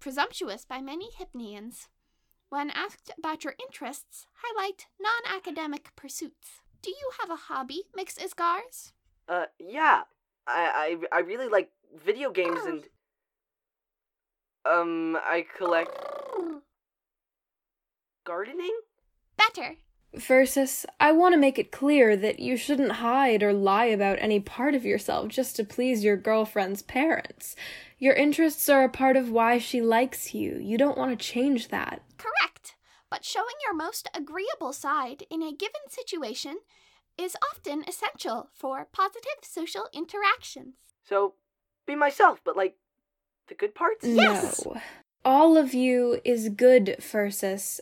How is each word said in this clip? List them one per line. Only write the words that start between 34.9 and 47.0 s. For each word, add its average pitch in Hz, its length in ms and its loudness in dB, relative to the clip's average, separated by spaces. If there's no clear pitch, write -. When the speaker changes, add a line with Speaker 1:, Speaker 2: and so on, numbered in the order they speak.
Speaker 1:
in 320 120 -4
a 311 100 -6
given 539 360 -10
situation 320 720 -10
is 359 200 -6
often 294 340 -8
essential - 680 -8
for 269 380 -8
positive 466 500 -4
social 359 500 -8
interactions. 392 800 -4
Speaker 2:
So, 196 320 0
be 285 80 -4
myself, 294 500 4
but, - 120 -4
like, 190 200 -2
the - 60 -18
good - 200 -4
parts? 440 300 0
Speaker 3:
No. 233 180 6
Speaker 1:
Yes! - 440 2
Speaker 3:
All 311 320 8
of 277 160 4
you 247 520 2
is 233 260 0
good, 233 500 6